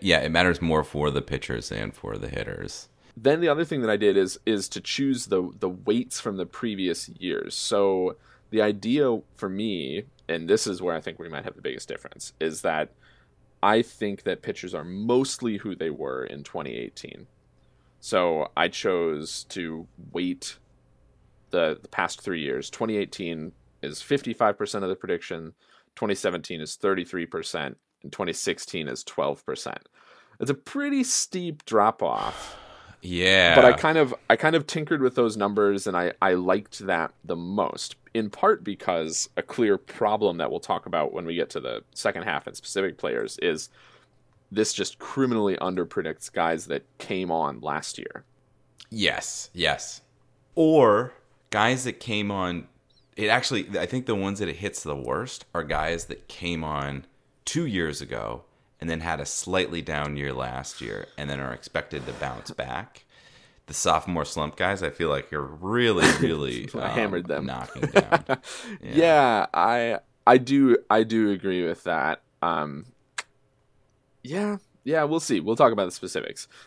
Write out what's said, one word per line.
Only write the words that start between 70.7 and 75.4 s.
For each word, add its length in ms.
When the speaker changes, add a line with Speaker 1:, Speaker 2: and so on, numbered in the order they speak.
Speaker 2:
I 140
do 260
agree 340
with 200
that. 400
Um, 460
yeah, 340
yeah, 200
we'll 160
see. 200
We'll 160